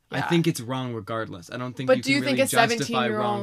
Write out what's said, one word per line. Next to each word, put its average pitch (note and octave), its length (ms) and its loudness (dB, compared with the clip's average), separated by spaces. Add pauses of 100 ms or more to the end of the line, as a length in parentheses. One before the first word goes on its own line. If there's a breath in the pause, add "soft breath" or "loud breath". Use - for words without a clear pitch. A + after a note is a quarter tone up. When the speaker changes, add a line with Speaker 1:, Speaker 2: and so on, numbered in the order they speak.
(100)
Speaker 1:
I C3 80 -4
Speaker 2:
Yeah. - 100 -2
Speaker 1:
think E3+ 180 4
it's D#3 140 0
wrong B2 340 -6
regardless. A2 560 -8
I B2 60 -8
don't B2 180 -8
think C3+ 140 -2
Speaker 2:
But C4 80 6
Speaker 1:
you B3+ 60 -4
Speaker 2:
do C4 100 0
you C#4+ 60 4
Speaker 1:
can C4 60 0
Speaker 2:
think C4 120 0
Speaker 1:
really C4 60 4
Speaker 2:
a C4+ 40 4
Speaker 1:
justify A#3 600 2
wrong G#3 340 -2